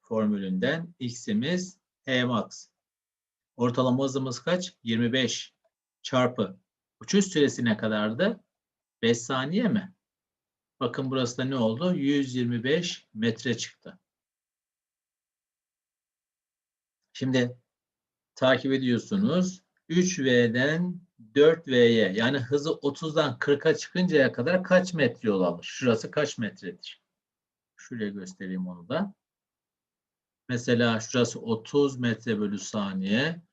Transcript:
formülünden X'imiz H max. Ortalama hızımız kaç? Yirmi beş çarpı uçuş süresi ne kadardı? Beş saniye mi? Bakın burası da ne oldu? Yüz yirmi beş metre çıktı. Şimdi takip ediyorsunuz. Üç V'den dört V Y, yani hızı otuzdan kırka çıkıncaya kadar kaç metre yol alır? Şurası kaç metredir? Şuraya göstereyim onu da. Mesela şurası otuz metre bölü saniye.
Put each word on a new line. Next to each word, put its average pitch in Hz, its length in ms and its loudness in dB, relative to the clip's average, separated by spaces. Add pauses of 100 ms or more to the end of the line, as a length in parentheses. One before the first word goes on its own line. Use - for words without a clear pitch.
formülünden 107 1000 -2
X'imiz 131 800 -4 (260)
H 127 200 0
max. 110 420 -4 (880)
Ortalama 127 480 0
hızımız 131 360 -4
kaç? 180 440 -4
Yirmi 117 300 0
beş - 400 -2 (480)
çarpı 120 580 -2 (400)
uçuş 196 260 2
süresi 139 400 2
ne 110 120 2
kadardı? 110 680 -2 (580)
Beş 117 160 4
saniye 147 500 -2
mi? - 260 -2 (840)
Bakın 127 320 -4
burası 127 260 -2
da 131 60 -2
ne 135 120 -4
oldu? 131 400 0
Yüz 139 400 0
yirmi 120 280 -2
beş 165 500 -2
metre 113 440 -2
çıktı. - 420 -14 (3250)
Şimdi 127 440 0 (800)
takip 131 380 2
ediyorsunuz. 135 880 0 (260)
Üç 180 300 2
V'den 131 880 2 (300)
dört 156 320 6
V 127 100 2
Y, 113 360 6
yani 123 240 0
hızı 143 360 -2
otuzdan 147 680 -2
kırka 143 360 2
çıkıncaya 151 560 2
kadar 175 320 0
kaç 185 300 2
metre 123 360 0
yol 95 120 2
alır? 85 220 -2
Şurası - 480 -2
kaç - 260 -2
metredir? - 640 -10 (760)
Şuraya 107 340 -8
göstereyim 92 580 -10
onu 87 220 -14
da. 190 240 -4 (1400)
Mesela 120 500 0
şurası 120 400 0
otuz 127 580 0
metre 113 420 -2
bölü 101 200 -4
saniye. 104 800 -2 (120)